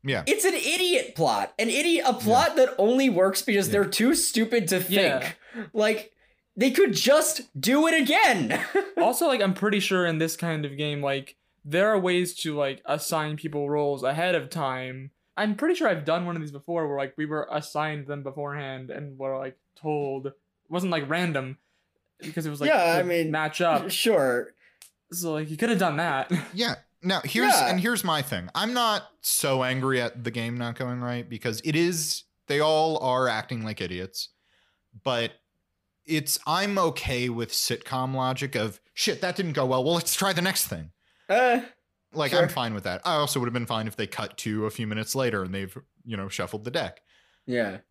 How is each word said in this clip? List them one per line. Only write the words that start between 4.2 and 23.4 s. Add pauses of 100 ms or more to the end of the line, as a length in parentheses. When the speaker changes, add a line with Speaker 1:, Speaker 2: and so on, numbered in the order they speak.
Speaker 2:
to (100)
Speaker 3:
Yeah.
Speaker 2:
think. (380)
Like, (440)
they
could
just (160)
do
it
again.
<laughs>
Speaker 3:
Also,
like,
I'm
pretty
sure
in
this
kind
of
game,
like, (280)
there
are
ways
to,
like,
assign
people
roles
ahead
of
time. (280)
I'm
pretty
sure
I've
done
one
of
these
before
where,
like,
we
were
assigned
them
beforehand
and
were,
like, (180)
told.
It (340)
wasn't,
like,
random (640)
because
it
was,
like,
Speaker 2:
Yeah,
I
Speaker 3:
the
Speaker 2:
mean,
Speaker 3:
match